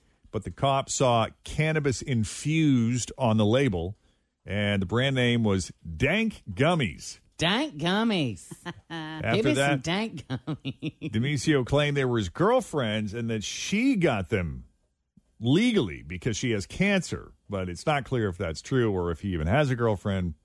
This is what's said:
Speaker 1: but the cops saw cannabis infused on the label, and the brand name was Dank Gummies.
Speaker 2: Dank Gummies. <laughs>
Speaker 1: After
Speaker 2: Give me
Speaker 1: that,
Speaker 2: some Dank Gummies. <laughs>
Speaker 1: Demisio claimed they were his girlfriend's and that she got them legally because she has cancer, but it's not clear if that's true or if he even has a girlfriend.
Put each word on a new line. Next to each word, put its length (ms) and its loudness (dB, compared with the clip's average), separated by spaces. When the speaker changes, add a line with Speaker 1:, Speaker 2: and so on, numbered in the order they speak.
Speaker 1:
but 140 -6
the 40 -6
cops 460 0
saw 320 4
cannabis 580 -2
infused 1160 2
on 180 4
the 80 6
label, 520 2
and 340 0
the 60 -2
brand 280 0
name 280 2
was 280 0
Dank 440 0
Gummies. 680 0
Speaker 2:
Dank 400 0
Gummies. 680 0
<laughs> 180 -18
Speaker 1:
After 460 -4
Speaker 2:
Give 100 2
me 80 2
Speaker 1:
that, 180 2
Speaker 2:
some 100 0
Dank 460 -4
Gummies. 760 -8
<laughs> 100 -8
Speaker 1:
Demisio 520 2
claimed 340 2
they 80 2
were 120 2
his 120 0
girlfriend's 840 0
and 160 -4
that 140 -2
she 520 0
got 340 2
them 340 -2
legally 600 2
because 340 -4
she 160 -2
has 140 -2
cancer, 680 -2
but 220 -4
it's 160 -10
not 200 0
clear 220 0
if 120 -4
that's 220 -6
true 300 2
or 200 -2
if 80 -6
he 140 -4
even 120 -2
has 240 2
a 60 0
girlfriend. 580 0